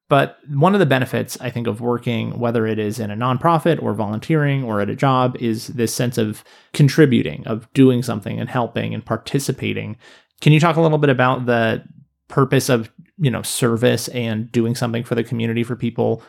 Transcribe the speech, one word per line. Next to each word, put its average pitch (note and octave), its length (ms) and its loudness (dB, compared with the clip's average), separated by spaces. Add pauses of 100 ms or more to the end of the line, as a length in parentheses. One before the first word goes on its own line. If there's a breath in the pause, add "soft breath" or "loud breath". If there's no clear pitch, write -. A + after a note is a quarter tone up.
But C#3 280 2 (160)
one E3 220 4
of G3+ 40 4
the F3+ 60 6
benefits, B2+ 560 -2
I B2+ 80 -6
think, A#2+ 160 -6
of A2 160 -4
working, A#2 560 -4
whether A#2 300 0
it G#2+ 100 -2
is G#2+ 220 -4
in G#2+ 100 -6
a G#2 60 -8
nonprofit C#3+ 680 0
or A2+ 140 -2
volunteering C3+ 680 -2
or G#2+ 180 -2
at G2+ 100 -2
a A2 40 -6
job, B2+ 440 2
is A2+ 300 -2
this A#2 260 -2
sense B2 240 -2
of G#2+ 240 -4 (300 soft breath)
contributing, C3 720 4
of A2+ 260 -8
doing C3 300 6
something A2+ 360 -6
and A2 100 -6
helping A2 440 -4
and A2 100 -10
participating. G#2+ 960 -6 (440 soft breath)
Can D3+ 120 6
you D#3 60 6
talk D#3+ 160 4
a E3 60 2
little D#3 180 2
bit D3 100 2
about B2+ 380 0
the A2+ 360 0 (440)
purpose C3+ 420 0
of, A2+ 220 0 (260)
you C#3+ 140 2
know, F#2+ 100 -4
service A#2+ 680 0
and A#2 420 -6
doing A#2 240 0
something A#2+ 280 -4
for B2 120 -4
the A#2 80 -2
community A2+ 400 -2
for A#2+ 120 -6
people A2+ 540 -2